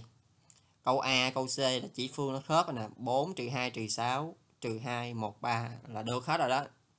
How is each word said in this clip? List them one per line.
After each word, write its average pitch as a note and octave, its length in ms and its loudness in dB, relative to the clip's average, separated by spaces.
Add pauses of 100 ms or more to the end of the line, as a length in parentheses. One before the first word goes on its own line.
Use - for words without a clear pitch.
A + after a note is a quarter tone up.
(840)
Câu C3 180 4
A, C3 340 4
câu C3 120 0
C C3 120 -2
là C3 360 2
chỉ B2+ 200 -4
phương C#3 180 -2
nó C3 80 -4
khớp D#3+ 260 2
rồi D3+ 100 -4
nè. A2 200 -4
Bốn, C3+ 380 0
trừ A#2+ 140 -4
hai, B2+ 220 -2
trừ A2+ 180 -4
sáu, B2+ 480 0 (240)
trừ A2+ 180 -2
hai, A#2+ 360 -4
một, A2 260 -4
ba A#2 300 0 (160)
là A2 160 -6
được B2 240 -2
hết D#3+ 120 4
rồi C#3 100 4
đó. C3 180 2 (320)